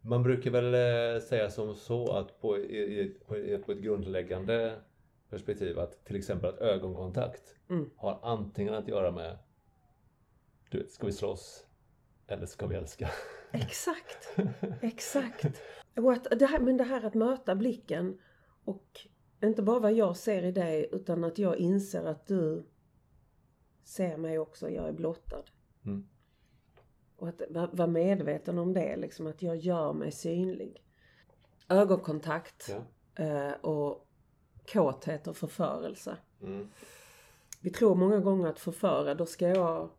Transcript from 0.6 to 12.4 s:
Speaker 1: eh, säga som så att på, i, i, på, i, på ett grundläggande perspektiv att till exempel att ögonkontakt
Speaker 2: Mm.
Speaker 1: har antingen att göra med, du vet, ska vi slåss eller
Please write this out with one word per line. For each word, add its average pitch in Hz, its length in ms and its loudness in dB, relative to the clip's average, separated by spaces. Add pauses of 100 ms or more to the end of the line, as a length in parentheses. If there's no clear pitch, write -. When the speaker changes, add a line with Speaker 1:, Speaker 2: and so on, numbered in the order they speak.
Speaker 1:
eh, 117 480 4
säga 110 280 0
som 107 240 -4
så 117 380 -2
att 98 280 -4
på, 104 180 2
i, 101 420 -2
i, 98 80 0
på, - 280 -8
i, 101 220 -2
på 101 140 -6
ett 98 60 -4
grundläggande 95 1000 -2 (500)
perspektiv 98 480 -4
att - 260 -6
till 101 120 -6
exempel 92 320 -2
att - 100 -4
ögonkontakt 95 1000 -2 (140)
Speaker 2:
Mm. 160 260 -2
Speaker 1:
har 98 260 -4
antingen 107 520 -2
att 107 140 -4
göra 98 220 2
med, 82 280 -8 (1300)
du - 80 -2
vet, - 120 -6
ska - 160 -6
vi 101 60 -2
slåss - 540 -6 (600)
eller 104 200 -6